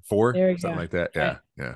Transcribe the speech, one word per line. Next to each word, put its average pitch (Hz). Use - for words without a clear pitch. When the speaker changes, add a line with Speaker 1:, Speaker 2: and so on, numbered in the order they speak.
Speaker 1:
four, 123
Speaker 2:
There 185
you 180
Speaker 1:
something 170
Speaker 2:
go. 92
Speaker 1:
like 82
that. 87
Yeah, 73
Speaker 2:
Right. 62
Speaker 1:
yeah. 64